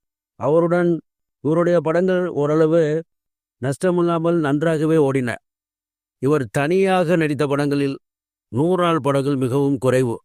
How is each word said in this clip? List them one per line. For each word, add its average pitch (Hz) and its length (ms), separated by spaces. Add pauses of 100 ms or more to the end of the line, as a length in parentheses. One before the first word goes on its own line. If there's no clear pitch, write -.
(400)
அவருடன் 170 500 (540)
இவருடைய 170 360
படங்கள் 180 540
ஓரளவு 156 480 (800)
நஷ்டமில்லாமல் 170 800
நன்றாகவே 156 680
ஓடின. 131 240 (920)
இவர் 139 280
தனியாக 180 680
நடித்த 147 300
படங்களில் 139 500 (560)
நூறு 170 300
நாள் 165 240
படங்கள் 139 360
மிகவும் 139 400
குறைவு. 127 420